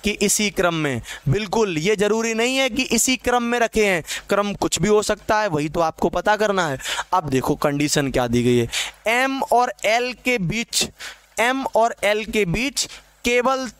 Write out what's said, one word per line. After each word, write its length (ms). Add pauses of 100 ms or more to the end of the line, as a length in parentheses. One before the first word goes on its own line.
कि 60 (120)
इसी 280
क्रम 240
में, 260 (280)
बिल्कुल 500
ये 180
ज़रूरी 380
नहीं 220
है 140
कि 120 (100)
इसी 240
क्रम 260
में 160
रखे 280
हैं, 160 (260)
क्रम 260
कुछ 260
भी 80
हो 140
सकता 380
है, 80
वही 200
तो 120
आपको 280
पता 280
करना 320
है। 100 (340)
अब 160
देखो 280
condition 540
क्या 160
दी 160
गई 160
है, 100 (460)
एम 280
और 300 (140)
L 260 (120)
के 160
बीच, 480 (520)
एम 260
और 280 (100)
L 200
के 220
बीच 400 (380)
केवल 440 (100)